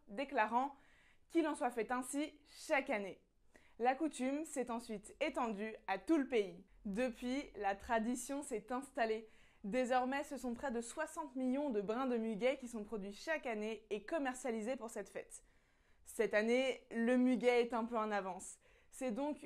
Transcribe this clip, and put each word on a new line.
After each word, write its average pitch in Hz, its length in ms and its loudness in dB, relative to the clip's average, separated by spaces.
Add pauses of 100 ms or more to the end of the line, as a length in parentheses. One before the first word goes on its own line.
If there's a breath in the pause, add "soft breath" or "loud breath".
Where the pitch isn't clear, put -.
déclarant 254 640 0 (540 soft breath)
qu'il 330 180 4
en 294 80 0
soit 254 160 0
fait 220 180 -2
ainsi 262 440 -2 (160)
chaque 294 400 -2
année. 202 320 -4 (580 soft breath)
La 247 160 4
coutume 285 500 -2
s'est 247 260 -4
ensuite 226 500 -8
étendue 226 520 -2 (140)
à 196 100 0
tout 311 200 2
le 269 100 2
pays. 190 340 0 (240 soft breath)
Depuis, 247 720 -2
la 196 200 0
tradition 247 680 -2
s'est 233 300 -6
installée. 226 540 -2 (360 loud breath)
Désormais, 254 600 2
ce 285 100 -8
sont 247 180 -4
près 262 180 -4
de 233 100 -2
soixante 311 560 -6
millions 262 320 0
de 214 100 0
brins 220 280 0
de 247 100 2
muguet 226 400 2
qui 254 100 -10
sont 226 160 -8
produits 202 300 -8
chaque 311 320 -4
année 214 440 -4
et 208 140 -2
commercialisés 254 720 -2
pour 226 140 -8
cette 202 200 -8
fête. - 340 -12 (600 soft breath)
Cette 214 300 2
année, 240 580 4
le 233 240 4
muguet 247 460 6
est 240 120 0
un 233 120 0
peu 233 120 -2
en 214 140 0
avance. 190 480 -4 (340 soft breath)
C'est 254 180 -2
donc 285 340 -2